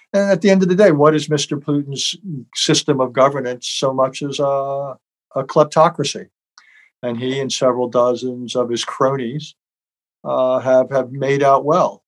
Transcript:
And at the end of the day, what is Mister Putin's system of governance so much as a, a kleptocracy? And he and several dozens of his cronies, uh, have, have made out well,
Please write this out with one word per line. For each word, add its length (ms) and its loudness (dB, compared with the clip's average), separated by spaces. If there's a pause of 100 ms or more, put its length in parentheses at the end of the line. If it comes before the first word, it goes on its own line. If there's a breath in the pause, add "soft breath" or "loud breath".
(140 loud breath)
And 160 0
at 100 2
the 80 2
end 140 6
of 80 2
the 40 0
day, 160 6
what 240 4
is 140 -2
Mister 300 -2
Putin's 580 -4 (380)
system 440 0
of 140 -2
governance 560 0
so 240 -2
much 300 -2
as 180 -6
a, 560 -4 (400)
a 80 -2
kleptocracy? 800 0 (760 soft breath)
And 160 -6
he 220 -4
and 140 -4
several 360 0
dozens 680 -2
of 120 0
his 160 -4
cronies, 720 -4 (680)
uh, 340 0
have, 320 2
have 220 -2
made 320 0
out 200 4
well, 440 0